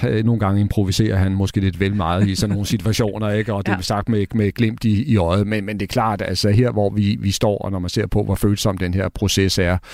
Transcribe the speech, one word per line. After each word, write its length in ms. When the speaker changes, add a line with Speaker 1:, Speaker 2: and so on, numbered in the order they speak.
Speaker 1:
øh, 160
nogle 160
gange 200
improviserer 560
han 160
måske 280
lidt 200
vel 160
meget 320
i 60
sådan 200
nogle 180
Speaker 2:
<laughs> 40
Speaker 1:
situationer, 540
ikke? 220
Og 140
det 60
er 40
Speaker 2:
Ja. 60
Speaker 1:
sagt 260
med, 260
med 180
glimt 320
i, 280
i 40
øjet. 300
Men, 200
men 140
det 60
er 60
klart, 300
altså 280
her, 220
hvor 180
vi, 300
vi 100
står, 280
og 120
når 80
man 120
ser 160
på, 180
hvor 100
følsom 440
den 160
her 140
proces 500
er, 200